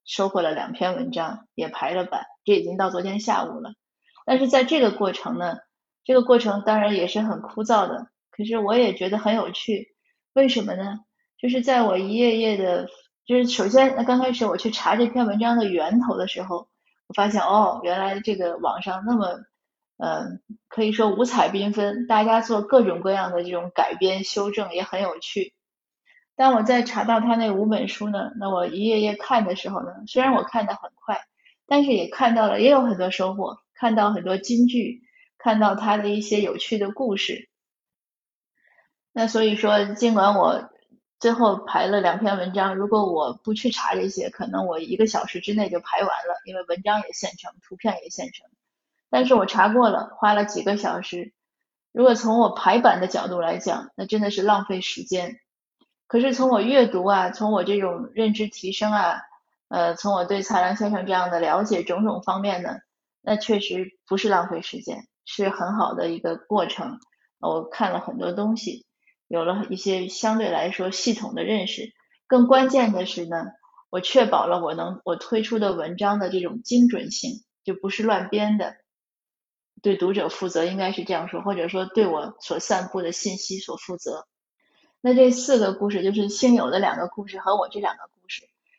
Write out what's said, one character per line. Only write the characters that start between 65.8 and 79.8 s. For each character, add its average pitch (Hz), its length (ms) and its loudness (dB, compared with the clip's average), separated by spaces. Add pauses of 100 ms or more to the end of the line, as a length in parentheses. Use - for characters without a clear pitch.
的 170 140 -2
一 165 100 -6
个 165 160 -4
过 196 300 -2
程。 - 340 -8 (400)
我 165 280 -4
看 196 240 -4
了 175 80 -4
很 - 180 -10
多 180 140 -6
东 208 260 -2
西， - 280 -10 (420)
有 170 160 -2
了 190 260 -2
一 185 60 -6
些 185 320 -2
相 220 320 -2
对 202 100 -2
来 165 220 -2
说 185 180 -4
系 220 240 -2
统 - 220 -8
的 170 80 -4
认 196 240 -2
识。 - 260 -10 (320)
更 247 220 6
关 262 220 6
键 254 220 2
的 185 140 -2
是 175 200 -8
呢， 165 200 -6 (460)
我 185 80 -4
确 254 260 4
保 - 200 2
了 170 180 0
我 156 100 -2
能， 175 300 -8
我 170 120 -2
推 220 260 -2
出 220 160 -2
的 202 160 0
文 170 240 -6
章 208 220 0
的 185 100 -2
这 185 120 -2
种 202 220 -6
精 240 240 6
准 - 240 -4
性， - 320 -10 (200)
就 190 100 -4
不 196 160 -8
是 214 140 -6
乱 190 260 0
编 208 300 0
的。 - 160 -6 (1080)